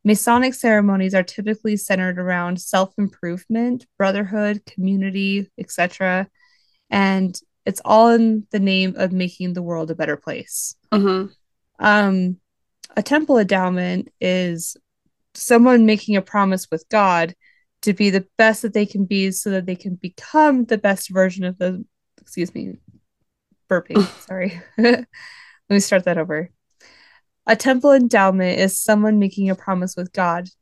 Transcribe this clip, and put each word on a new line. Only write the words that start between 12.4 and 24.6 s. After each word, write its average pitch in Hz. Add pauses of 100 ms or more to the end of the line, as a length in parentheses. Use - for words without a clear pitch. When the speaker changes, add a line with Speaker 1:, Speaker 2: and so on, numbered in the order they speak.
Speaker 1:
a 214
temple 294
endowment 185 (120)
is 180 (560)
someone 240
making 214
a 190
promise 196
with 160
God 180 (480)
to 208
be 202
the 190 (120)
best 220
that 214
they 208
can 202
be 190
so 196
that 190
they 185
can 180
become 269
the 220
best 196
version 185
of 180
the, 185 (360)
excuse -
me, - (920)
burping, 185 (140)
Speaker 2:
<laughs> -
Speaker 1:
sorry. 185